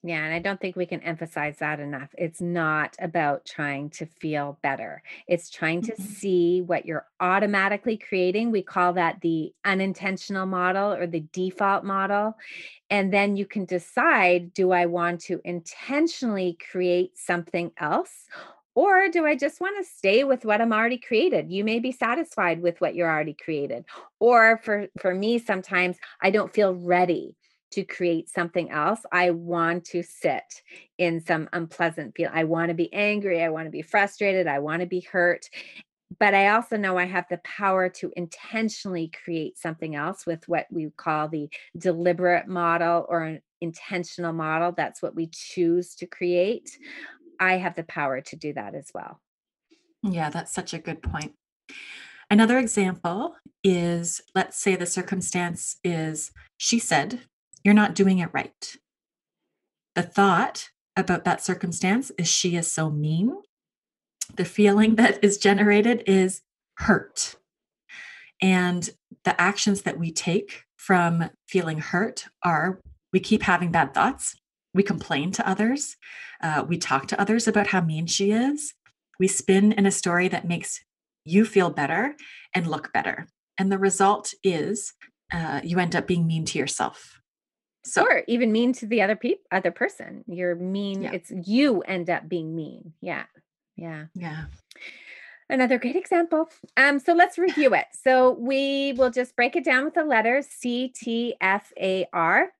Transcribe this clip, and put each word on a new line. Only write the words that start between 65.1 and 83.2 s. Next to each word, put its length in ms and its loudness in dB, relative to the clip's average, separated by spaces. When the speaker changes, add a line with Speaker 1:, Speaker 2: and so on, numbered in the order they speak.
Speaker 2:
is 140 6
generated 720 4
is 360 2
hurt. 580 0
And 480 2
the 160 0
actions 420 2
that 160 -4
we 120 -4
take 540 -2
from 540 2
feeling 320 -2
hurt 500 -4
are, 380 0
we 80 4
keep 220 0
having 280 2
bad 240 2
thoughts. 420 -2
We 80 4
complain 500 -2
to 140 -4
others. 520 -2
Uh, 240 -2
we 120 -2
talk 300 -2
to 120 -2
others 260 2
about 220 2
how 140 2
mean 240 -2
she 260 0
is. 400 0
We 80 4
spin 440 4
in 120 2
a 60 6
story 380 0
that 200 -4
makes 320 -6
you 180 6
feel 240 4
better 480 -2
and 120 0
look 260 -6
better. 360 -2